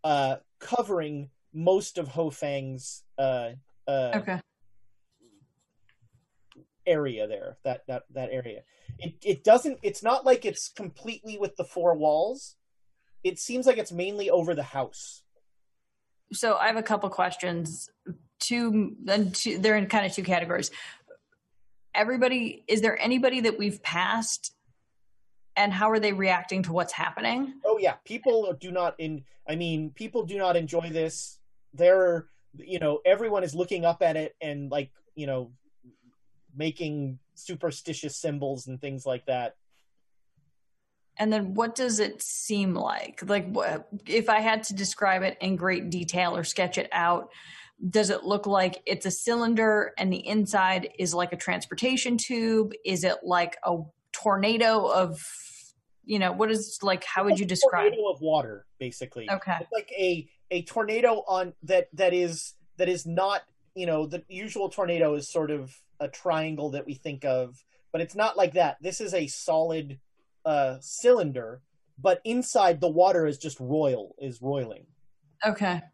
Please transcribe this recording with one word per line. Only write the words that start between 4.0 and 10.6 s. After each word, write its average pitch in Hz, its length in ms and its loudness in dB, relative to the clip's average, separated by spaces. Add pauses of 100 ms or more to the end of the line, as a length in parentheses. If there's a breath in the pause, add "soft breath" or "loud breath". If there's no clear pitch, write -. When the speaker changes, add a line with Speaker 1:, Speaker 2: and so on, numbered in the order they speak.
Speaker 2:
Okay. 185 240 -2 (2500)
Speaker 1:
area 135 420 0
there, 107 360 -10
that, 127 240 -6
that, 123 160 -8 (100)
that 127 180 -8
area. 123 300 -10 (380 loud breath)
It, 170 240 -12
it 185 200 0
doesn't, 247 380 6
it's - 220 -4
not 254 220 2
like 247 200 6
it's - 240 -6